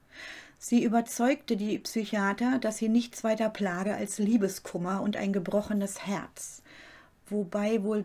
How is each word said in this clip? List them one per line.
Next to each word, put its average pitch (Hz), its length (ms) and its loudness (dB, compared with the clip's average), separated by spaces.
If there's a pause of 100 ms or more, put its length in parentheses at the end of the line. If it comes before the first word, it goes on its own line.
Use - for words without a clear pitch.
(600)
Sie - 240 4
überzeugte 233 720 2
die 208 220 0
Psychiater, 214 800 0
dass 220 200 -2
sie 220 120 0
nichts 233 340 2
weiter 220 240 2
plage 196 460 0
als - 240 -4
Liebeskummer 196 840 0
und 208 140 -2
ein 196 160 -2
gebrochenes 202 760 -2
Herz, - 580 -8 (640)
wobei 208 560 0
wohl 214 220 0